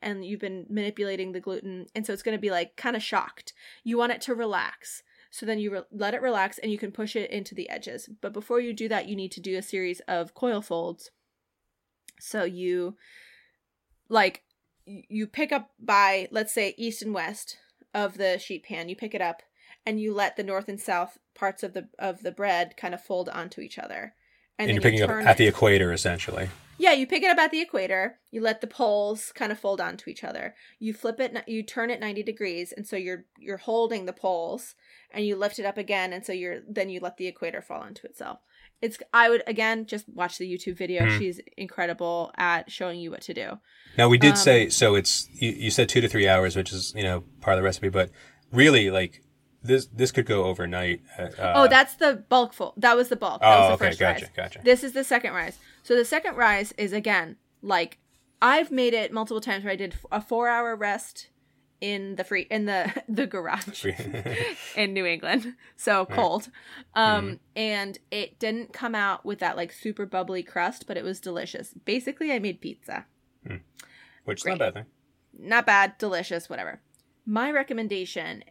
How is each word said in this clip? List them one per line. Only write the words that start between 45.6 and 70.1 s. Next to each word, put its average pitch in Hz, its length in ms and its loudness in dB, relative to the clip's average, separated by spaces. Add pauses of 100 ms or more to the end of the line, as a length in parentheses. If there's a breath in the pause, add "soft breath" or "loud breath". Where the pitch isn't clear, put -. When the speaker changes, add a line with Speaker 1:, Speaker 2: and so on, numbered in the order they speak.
Speaker 2:
said 120 160 4
two - 140 4
to 113 60 4
three 101 200 2
hours, 92 280 6
which 92 180 -2
is, 92 220 -8
you 104 80 -4
know, 90 200 -2 (180)
part 95 160 4
of 92 40 2
the 95 40 2
recipe, 95 240 0
but 92 200 2 (420 soft breath)
really, 123 380 8
like, 92 320 -2 (420)
this, 131 300 4
this 123 180 2
could 123 140 2
go 98 200 2
overnight. 90 560 -2 (180)
Uh, 90 80 -4 (100)
Speaker 1:
Oh, 95 300 6
that's 262 260 8
the 269 360 2
bulk 247 240 6
fold. - 240 -8
That 240 200 6
was 247 120 2
the 247 60 0
bulk. 185 260 -4
That 110 140 10
Speaker 2:
Oh, 101 40 10
Speaker 1:
was 95 80 10
the 92 80 6
Speaker 2:
okay, 98 160 0
Speaker 1:
first 85 80 -4
Speaker 2:
gotcha, 92 260 2
Speaker 1:
rise. - 100 -18
Speaker 2:
gotcha. - 280 -10
Speaker 1:
This 247 200 6
is 262 100 -6
the 269 100 -2
second 262 300 0
rise. 175 260 -6 (240 soft breath)
So 240 120 2
the 240 100 6
second 320 300 -2
rise 208 440 4
is, 196 140 -2
again, 202 420 0 (260)
like, 190 380 0 (420)
I've 302 300 6
made 247 240 2
it 214 180 -2
multiple 220 280 -4
times 202 220 -4
where 202 100 -2
I - 20 -4
did 190 180 -6
f-, - 180 -10
a 208 80 -2
four-hour 233 560 0
rest 208 540 -6 (500)
in 196 360 -6
the 185 80 -4
free, 190 260 -2
in 214 160 -2
the, 202 400 -2
<laughs> - 40 -12
the 226 180 -2
garage 196 540 -6
Speaker 2:
Free- - 140 -4
Speaker 1:
<laughs> - 800 -6
in 196 200 0
New 190 100 0
England. 180 480 -2 (220 soft breath)
So 196 340 2
Speaker 2:
Right. - 0 -
Speaker 1:
cold. 214 400 0 (460 loud breath)
Um, 214 300 4
Speaker 2:
Mm-hmm. 196 80 -6 (220)
Speaker 1:
and 208 440 -4 (100)
it 202 300 -8
didn't 226 340 -4
come 233 220 -6
out 202 300 0
with 202 140 -6
that, 175 180 -2
like, 170 140 -6
super 208 360 -8
bubbly 185 340 -4